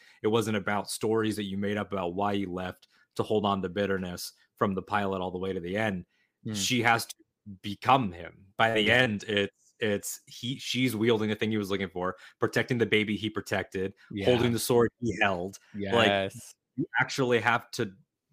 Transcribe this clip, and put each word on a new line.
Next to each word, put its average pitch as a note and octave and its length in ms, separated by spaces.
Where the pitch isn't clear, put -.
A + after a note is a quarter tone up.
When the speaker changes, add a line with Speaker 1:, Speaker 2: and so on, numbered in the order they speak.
Speaker 1:
It A2 60
wasn't A2 280
about G2+ 340
stories A2 460
that G#2 80
you G2 140
made G2+ 180
up G2+ 160
about F2+ 220
why G2+ 180
you G2 200
left F#2 360
to A#2 60
hold G#2+ 240
on G2 160
to F#2 60
bitterness F#2 640
from G#2 180
the F#2 80
pilot G2 380
all F#2 100
the F2+ 80
way F#2+ 140
to F#2 80
the F2 160
end. G#2 300
Speaker 2:
Mm. A2 100
Speaker 1:
She A2 260
has A#2 240
to - 80
become G#2 500
him. E2+ 340
By A2+ 160
the G#2+ 100
Speaker 2:
Yeah. G#2+ 120
Speaker 1:
end, A#2+ 300
it's, - 560
it's G#2 460
he, - 320
she's B2 380
wielding G#2+ 340
the G#2+ 60
thing A2 140
he A2 80
was G2 120
looking G2 180
for, F2+ 280
protecting A#2+ 400
the A2+ 80
baby G#2+ 300
he G#2 140
protected, F#2+ 640
holding A#2+ 220
Speaker 2:
Yeah. A#2+ 60
Speaker 1:
the A2+ 60
sword A#2 320
he A2+ 200
held. F#2+ 380
Like, A2+ 180
Speaker 2:
Yes. G2 460
Speaker 1:
you - 100
actually B2 400
have A#2 320
to A2 200